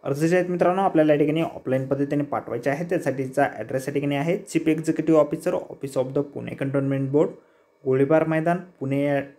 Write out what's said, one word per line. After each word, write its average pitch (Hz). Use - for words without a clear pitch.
अर्ज 143
जे 165
आहेत 180
मित्रांनो, 180
आपल्याला 156
या 147
ठिकाणी 151
ऑफलाईन 131
पद्धतीने 143
पाठवायचे 120
आहे. 151
त्यासाठीचा 139
ॲड्रेस 123
या -
ठिकाणी 143
आहे, 165
चीफ 160
एक्झिक्युटिव्ह 160
ऑफिसर, 151
ऑफिस -
of 131
the 139
पुणे 123
कॅन्टोन्मेंट 135
बोर्ड, 147
गोळीबार 139
मैदान, 160
पुणे 139
या 143